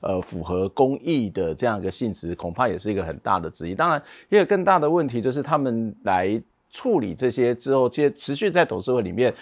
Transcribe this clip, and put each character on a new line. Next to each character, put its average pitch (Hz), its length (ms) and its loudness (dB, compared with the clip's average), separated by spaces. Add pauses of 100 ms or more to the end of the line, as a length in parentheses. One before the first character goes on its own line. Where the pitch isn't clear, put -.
呃， 95 200 -2
符 87 200 -10
合 90 280 -2
公 131 300 2
益 131 300 0
的 82 240 -2
这 120 140 -2
样 104 120 -2
一 90 40 -8
个 92 80 -4
性 113 220 -4
质， 85 200 -8
恐 87 180 -8
怕 120 160 0
也 90 100 -2
是 104 140 -4
一 98 40 -2
个 95 80 -2
很 78 160 -8
大 95 200 0
的 82 100 -6
质 82 200 -10
疑。 95 60 -6
当 165 140 0
然， 147 120 0 (280)
一 196 60 4
个 196 100 6
更 190 180 2
大 185 160 4
的 147 100 2
问 165 160 2
题 120 160 -2
就 127 100 0
是 139 120 -2
他 156 140 0
们 113 460 -2
来 95 380 0 (280)
处 220 300 0
理 95 160 -4
这 127 160 0
些 120 240 2
之 135 180 -2
后， 127 160 4
接-， 143 240 2
持 - 220 -6
续 202 160 0
在 170 140 6
董 95 140 -4
事 127 140 -2
会 123 80 2
里 90 100 -2
面， 113 300 2